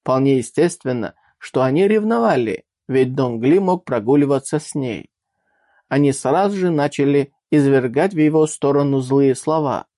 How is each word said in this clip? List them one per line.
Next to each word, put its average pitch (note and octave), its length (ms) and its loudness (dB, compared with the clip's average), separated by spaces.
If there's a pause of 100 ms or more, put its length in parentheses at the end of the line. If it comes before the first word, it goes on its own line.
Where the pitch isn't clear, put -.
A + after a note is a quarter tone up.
Вполне C3+ 380 2
естественно, B2+ 760 -4 (240)
что - 240 -4
они C#3+ 240 2
ревновали, G#3+ 760 0 (240)
ведь C3 260 0
Донг A#2+ 300 -2
Ли D#3 140 4
мог F#3 260 -2
прогуливаться C3+ 760 0
с - 160 -12
ней. B2+ 360 -8 (800)
Они C#3 240 2
сразу F3+ 440 0
же F#3 140 0
начали C#3+ 640 0 (180)
извергать C#3 640 2
в D#3+ 40 -4
его D#3 280 2
сторону C#3+ 540 0
злые C3+ 340 2
слова. D3 520 -4 (120)